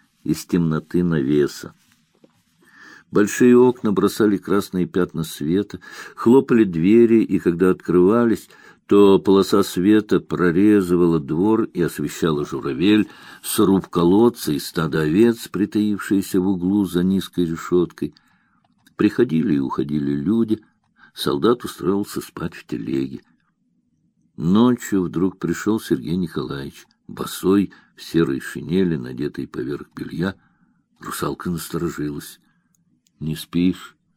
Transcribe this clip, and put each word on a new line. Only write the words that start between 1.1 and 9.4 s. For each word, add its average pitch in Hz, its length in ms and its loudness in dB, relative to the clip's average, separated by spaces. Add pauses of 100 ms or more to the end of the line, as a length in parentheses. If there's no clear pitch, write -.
Большие 123 460 4
окна 123 340 4
бросали 98 460 2
красные 92 480 -2
пятна 82 380 -4
света, 87 560 -4 (360)
хлопали 123 480 4
двери, 107 600 4
и 92 160 -2
когда 90 320 2
открывались, 98 800 2 (360)
то 101 340 6
полоса 98 440 2